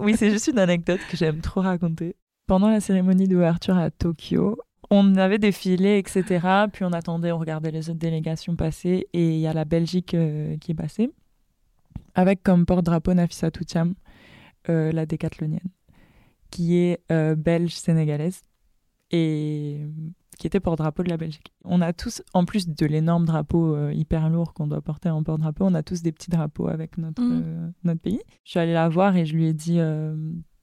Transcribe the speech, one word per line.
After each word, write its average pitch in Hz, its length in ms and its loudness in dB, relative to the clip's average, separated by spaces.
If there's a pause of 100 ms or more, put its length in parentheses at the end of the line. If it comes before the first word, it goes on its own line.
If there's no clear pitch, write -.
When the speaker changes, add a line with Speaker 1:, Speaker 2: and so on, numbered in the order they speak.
Speaker 1:
Oui, 208 120 2
c'est 214 160 4
juste 214 180 0
une 254 100 0
anecdote 175 420 2 (100)
que 170 60 -8
j'aime 156 240 0
trop - 220 -4
raconter. 175 540 -2 (300)
Pendant 190 220 4
la 220 120 4
cérémonie 185 480 4
d'ouverture 175 500 4
à 160 120 0
Tokyo, 170 680 -2 (320)
on 196 260 6
avait 190 220 2
défilé, 196 680 2
et - 20 -16
cetera. 185 640 2
Puis 202 160 -8
on 180 80 -2
attendait, 170 400 -4
on 170 60 -4
regardait 160 320 -4
les 156 180 -6
autres 165 100 -6
délégations 160 580 -4
passer. 180 580 -2
Et 165 220 2
il 160 40 0
y 160 60 0
a 156 80 0
la 156 100 0
Belgique, 165 480 -2
euh, 156 460 -2
qui 170 140 -8
est - 20 -2
passée, 165 340 -4 (1040)
avec 190 280 4
comme 175 240 6
porte-drapeau 175 480 2
Nafissa 170 360 0
Toutiam, 170 440 -2 (720)
euh, 160 240 2
la 160 140 -2
décathlonienne, 160 640 -6 (800)
qui 175 260 0
est, 175 240 2 (100)
euh, 156 260 2
belge-sénégalaise 165 1080 0 (680)
et 151 680 -2 (580)
qui - 80 -6
était 185 140 0
porte-drapeau 156 420 -2
de 175 80 -2
la 165 80 -2
Belgique. 160 340 -10 (120)
On 180 180 2
a 170 100 0
tous, - 300 -10 (100)
en 180 140 2
plus 190 220 -2
de 156 180 -2
l'énorme 165 400 2
drapeau, 160 500 0
euh, 147 160 -2
hyper 160 380 0
lourd 165 240 -2
qu'on 151 120 -6
doit 151 140 -4
porter 156 300 -6
en 156 120 -2
porte-drapeau, 156 440 -2
on 185 80 4
a 156 80 0
tous 175 180 -6
des 165 120 -2
petits - 180 -10
drapeaux 160 380 -2
avec 160 280 -8
notre, 160 240 -6
Speaker 2:
Mhm. 240 240 0
Speaker 1:
euh, 165 240 -8 (160)
notre 165 160 0
pays. 220 200 -4 (240)
Je - 80 -20
suis 185 60 0
allée 165 140 2
la 165 160 2
voir 180 300 4
et 165 80 2
je 151 80 -4
lui 165 120 2
ai 160 60 2
dit, 160 260 -2
euh, « 156 380 -2 (460)